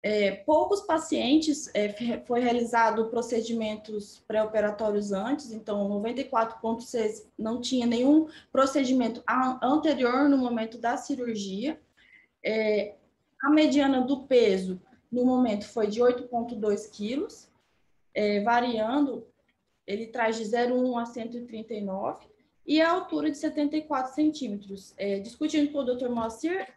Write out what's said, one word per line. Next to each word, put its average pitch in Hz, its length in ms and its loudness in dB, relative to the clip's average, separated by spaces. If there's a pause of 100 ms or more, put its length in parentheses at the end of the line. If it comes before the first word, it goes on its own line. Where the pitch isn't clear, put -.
É, 208 260 2
poucos 359 500 2
pacientes, 311 920 0
é, 208 140 0
fe-, 233 380 -4
foi 240 160 0
realizado 233 680 2
procedimentos 226 1160 -4
pré-operatórios 208 840 0
antes, 226 400 -4
então 208 340 -4
noventa 220 320 -2
e 262 60 -4
quatro 226 340 0
ponto 226 240 -4
seis 214 420 -4 (140)
não 226 220 -4
tinha 247 240 0
nenhum 262 420 4 (240)
procedimento 262 760 2
a-, 254 400 0
anterior 277 600 4
no 277 100 6
momento 233 400 -2
da 233 200 -2
cirurgia. 233 840 -6 (680)
É, 214 500 0 (460)
a 277 80 2
mediana 277 520 4
do 262 220 0
peso 190 580 2 (280)
no 247 140 0
momento 247 420 2
foi 214 220 -2
de 214 140 0
oito 247 220 4
ponto 240 300 -6
dois 208 320 -2
quilos, 254 640 -8 (640)
é, 208 280 0
variando, 240 840 0 (600)
ele 220 200 -6
traz 226 280 -2
de 226 80 -6
zero 240 320 0
um 254 220 0
a 233 80 -4
cento 233 320 -10
e 240 80 -10
trinta 220 280 -12
e 208 60 -6
nove, 196 480 -6 (380)
e 311 160 4
a 330 100 4
altura 320 380 -2
de 285 80 -6
setenta 302 380 -2
e 302 60 -2
quatro 262 320 -4
centímetros. 202 840 -4
É, 196 220 -2
discutindo 294 520 -2
com 294 80 -4
o 269 40 -2
doutor 247 260 -2
Moacir, 247 680 -4